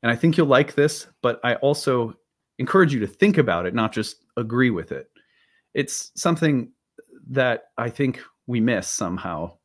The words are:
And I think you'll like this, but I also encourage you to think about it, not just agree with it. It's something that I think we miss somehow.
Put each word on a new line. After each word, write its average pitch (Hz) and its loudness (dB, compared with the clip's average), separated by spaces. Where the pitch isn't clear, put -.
And 117 2
I 117 0
think 160 2
you'll 160 4
like 139 4
this, 147 0
but 117 0
I 120 2
also 127 0
encourage 156 2
you 123 0
to 104 -2
think 196 2
about 110 2
it, - -4
not 110 -2
just - -6
agree 120 2
with 85 -4
it. 67 -10
It's - -6
something 156 0
that 127 0
I 117 -4
think 131 -2
we 123 -2
miss 110 0
somehow. 87 -6